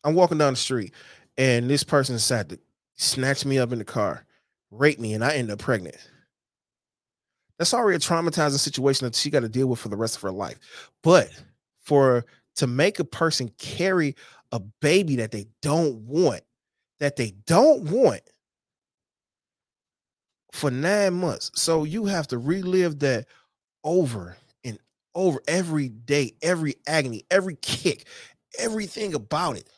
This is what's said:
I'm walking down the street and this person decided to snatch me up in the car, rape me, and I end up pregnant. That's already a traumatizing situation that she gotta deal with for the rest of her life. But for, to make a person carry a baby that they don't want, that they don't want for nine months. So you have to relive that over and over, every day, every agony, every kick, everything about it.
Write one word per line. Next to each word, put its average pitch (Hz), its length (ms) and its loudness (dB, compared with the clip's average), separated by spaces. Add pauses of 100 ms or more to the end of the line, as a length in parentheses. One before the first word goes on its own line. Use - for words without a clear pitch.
I'm 151 100 2
walking 175 240 4
down 143 140 4
the 123 60 -4
street 113 340 -4 (440)
and 123 320 2
this 143 140 2
person 135 340 0
decided 110 340 -2
to 90 80 -14 (440)
snatch 135 420 -2
me 135 140 2
up 120 140 0
in 117 60 -4
the 104 60 -8
car, 98 400 -4 (460)
rape 131 280 2
me, 110 160 -4
and 110 100 -2
I 151 100 2
end 120 160 -2
up 104 80 -8
pregnant. 98 380 -4 (1600)
That's - 160 0
already 214 220 2
a 151 40 -4
traumatizing 160 580 0
situation 135 480 0
that 117 80 -6
she - 160 -2
gotta 123 180 0
deal 127 180 0
with 120 120 0
for 113 100 -12
the 101 80 -6
rest 110 200 -4
of - 60 -16
her 98 80 -4
life. 92 280 -8 (440)
But 165 280 4 (500)
for, 131 460 4 (300)
to 139 100 -2
make 143 320 0
a 180 60 -2
person 151 540 -4
carry 170 560 -2 (380)
a 117 80 -4
baby 151 560 0
that 110 140 -4
they 104 160 -10 (160)
don't 143 440 0
want, 139 360 0 (580)
that 143 160 -2
they 110 160 -4 (140)
don't 214 440 6
want 196 300 2 (2250)
for 143 180 -2
nine 180 440 0
months. 175 400 -4
So 160 300 0
you 202 220 -6
have 175 220 -2
to 123 100 -4
relive 180 600 0
that 135 280 0 (580)
over 120 520 -2 (280)
and 110 140 -10 (360)
over, 170 340 2
every 160 400 0
day, 120 540 -2
every 160 320 0 (120)
agony, 135 440 -2
every 185 260 2
kick, - 500 -4 (520)
everything 214 560 -4
about 147 420 -2
it. - 220 -16